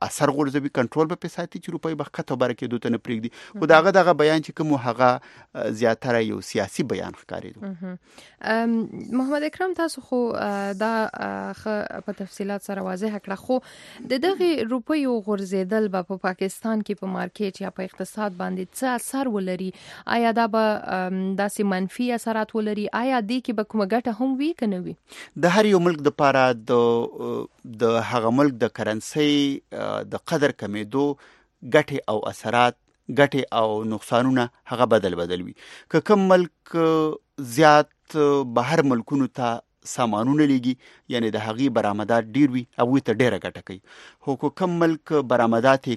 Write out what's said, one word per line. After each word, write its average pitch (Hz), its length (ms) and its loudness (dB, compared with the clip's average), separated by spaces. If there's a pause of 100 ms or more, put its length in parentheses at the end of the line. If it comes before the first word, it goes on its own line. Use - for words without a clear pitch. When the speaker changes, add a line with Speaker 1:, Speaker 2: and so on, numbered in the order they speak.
Speaker 1:
اثر - 280 0
غورځوي، 139 400 0
کنټرول 139 380 0
به 165 80 -4
پې 175 140 -10
ساتي 175 300 -10
چې 170 140 -12
روپۍ 160 220 -6
به 147 100 -6
ښکته - 260 -10
او 139 60 -4
بره 123 160 2
کېدو 120 260 -4
ته 120 100 -4
نه 117 80 0
پرېږدي. 113 320 -6
خو - 300 -18
Speaker 2:
مهم. 170 80 -2
Speaker 1:
د 151 60 8
هغه 160 180 8
دغه 180 220 6
بیان 156 280 4
چې 151 100 -10
کوم 156 220 0
و، 143 40 2
هغه، 123 440 2 (340)
آ، 110 140 -4
زیاتره 113 520 2
یو 104 200 -2
سیاسي 101 420 -4
بیان 95 300 -6
ښکارېدو. - 500 -14
Speaker 2:
مهم. 185 360 -12 (420)
ام، 226 520 -2
محمد 262 500 -4
اکرم، 359 340 -4
تاسو 330 240 -4
خو، 247 320 -2
آ، 202 400 -4
دا، 220 400 -2
آ، 196 400 -8
ښه - 480 -8
په - 120 -10
تفصیلات 196 520 -8
سره 196 180 -8
واضحه 190 360 -6
کړه، 196 160 -10
خو 254 240 -2 (420)
د 262 180 -4
دغې 339 520 0
روپیو 254 560 -2
غورځېدل 196 640 -2
به 185 140 -4
په 190 140 -8
پاکستان 196 640 -4
کې 208 140 -6
په 190 120 -10
مارکیټ 185 560 -6
یا 190 80 -8
په 185 120 -10
اقتصاد 196 480 -8
باندې 185 500 -8
څه 262 40 -4
اثر 262 440 -4
ولري؟ 185 440 -4 (340)
آیا 233 260 2
دا 233 140 2
به، 220 120 0
ام، 190 800 -2
داسې 202 240 -2
منفي 196 520 -2
اثرات 220 440 -4
ولري؟ 208 360 -2
آیا 247 280 0
دې 233 200 -2
کې 240 120 -6
به 214 100 -2
کومه 208 240 -2
ګټه 226 340 0
هم 262 160 0
وي 294 220 -2
که 240 80 -2
نه 196 100 -2
وي؟ 165 200 -8 (400)
Speaker 1:
د 156 100 2
هر 196 180 6
یو 202 160 6
ملک 170 180 2
دپاره 135 540 4
د، 113 200 -2 (920)
د 117 160 -8
هغه 113 480 2
ملک 139 220 4
د 117 140 -2
کرنسۍ، 139 920 0 (120)
آ، 104 300 -6
د 101 140 -12
قدر 143 340 0
کمیدو 107 680 -4 (480)
ګټې 143 340 2 (100)
او 107 180 -2
اثرات، 120 480 0 (380)
ګټې 135 300 2 (100)
او 110 320 0
نقصانونه 120 640 0 (160)
هغه 123 180 0
بدل 101 300 2
بدل 87 280 -4
وي. 95 120 -14 (360)
که 165 100 2
کوم 196 280 4
ملک، 185 480 2
آ، 160 340 2 (280)
زیات، 147 800 4
آ، 143 260 2
بهر 123 400 0
ملکونو 135 440 0
ته 120 360 -4 (220)
سامانونه 127 640 0
لیږي، 131 280 0 (340)
یعنې 117 220 -2
د 104 60 -4
هغې 110 320 -2
برآمدات 110 560 0
ډېر 127 260 2
وي، 123 160 -4 (120)
هغوی 123 220 2
ته 120 120 -2
ډېره 107 260 2
ګټه 90 220 -10
کوي. 95 200 -14 (400)
خو 139 160 -4
که 147 120 -2
کوم 175 300 -2
ملک 165 340 0
برآمدات 123 760 2
یې 117 80 -2